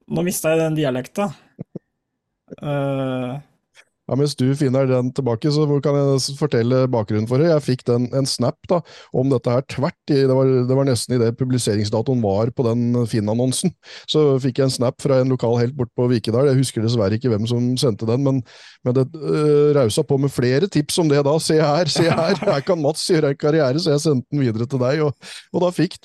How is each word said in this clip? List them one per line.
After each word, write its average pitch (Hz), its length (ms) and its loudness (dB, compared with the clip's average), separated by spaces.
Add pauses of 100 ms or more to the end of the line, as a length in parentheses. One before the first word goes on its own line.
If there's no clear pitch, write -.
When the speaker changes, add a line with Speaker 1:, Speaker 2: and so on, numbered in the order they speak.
(120)
Speaker 1:
Nå 160 160 -2
mistet 170 240 -2
jeg 160 80 2
den 160 160 0
dialekta. 147 540 -2 (1300)
Eh, 135 720 -4 (720)
Speaker 2:
Ja, - 80 -6
mens 143 240 0
du 131 60 0 (100)
finner 135 320 0
den 127 220 0 (100)
tilbake, 123 320 -2
så 147 140 2 (180)
kan 143 160 0
jeg 139 240 2
s-, 139 160 -6
fortelle 127 460 2 (100)
bakgrunnen 107 320 0
for 127 160 0
det. 170 80 2
Jeg 151 160 2
fikk 127 220 0
den, 120 160 2 (100)
en 135 160 0
snap 120 240 -2 (160)
da, 180 80 2 (400)
om 135 160 2
dette 127 160 0
her 123 160 0
tvert - 480 -6
i, 139 60 4 (100)
det 131 80 2
var, 131 140 4 (180)
det 131 80 2
var 139 80 2
nesten 127 300 -2
i - 80 2
det 113 160 2
publiseringsdatoen 120 840 -2
var 107 320 0
på 123 140 -2
den 120 160 0 (260)
Finn-annonsen. 120 640 -2 (320)
Så 156 160 2 (220)
fikk 135 180 0
jeg 135 80 2
en 127 60 -2
snap 123 260 -2
fra 135 220 2
en 131 100 0
lokal 120 240 0
helt 120 220 0
bort 120 180 -4
på 123 160 0
Vikedal. 120 380 2
Jeg 131 100 2
husker 117 240 -2
dessverre 110 320 0
ikke 120 160 -2
hvem 110 160 -2
som 123 220 0 (100)
sendte 113 240 -2
den, 117 240 0
men, 135 140 0 (420)
men 123 140 0
det, 131 80 0 (100)
øh, 151 640 2
rausa 127 240 0
på 139 160 0
med 139 160 -2
flere 135 320 2
tips 147 320 -2
om 160 80 2
det 143 160 2
da. 139 160 2
«Se 160 160 0
her, 151 320 2
se 170 160 0
her, 165 380 0
Speaker 1:
<laughs> 208 100 0
Speaker 2:
her 139 160 -2
kan 165 160 0
Mats 170 240 -2
gjøre 151 240 2
en - 80 -14
karriere», 151 400 2
så 165 160 0
jeg 151 80 -4
sendte 139 320 0
den 139 80 0
videre 117 240 -2
til 127 160 -2
deg, 147 240 0
og, - 220 -10 (180)
og 180 160 0
da 175 160 0
fikk 180 240 -2